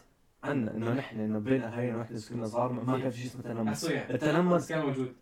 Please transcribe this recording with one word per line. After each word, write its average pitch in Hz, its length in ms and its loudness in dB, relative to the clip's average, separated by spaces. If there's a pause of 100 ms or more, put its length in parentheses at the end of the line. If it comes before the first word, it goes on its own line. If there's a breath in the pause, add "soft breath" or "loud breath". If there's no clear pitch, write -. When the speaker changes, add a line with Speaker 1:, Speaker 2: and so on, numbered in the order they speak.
(440)
Speaker 1:
ما - 60 -2
عنا، 123 260 0
إنه 113 180 2
نحن، 127 260 -2
إنه 107 200 0
بين 131 220 2
أهالينا 120 360 -2
وإحنا 117 220 -6 (100)
كنا 120 180 -4
صغار 120 240 0
ما، 120 120 -4
ما 127 160 2
كان 131 120 0
في 113 60 -10
شيء 123 100 -6
اسمه 127 140 -10
تنمر. 113 300 -2
Speaker 2:
أصلا - 200 -2
يعني. - 220 -2
Speaker 1:
التنمر 170 420 4
Speaker 2:
بس - 140 0
كان 156 160 0
موجود. 127 360 -2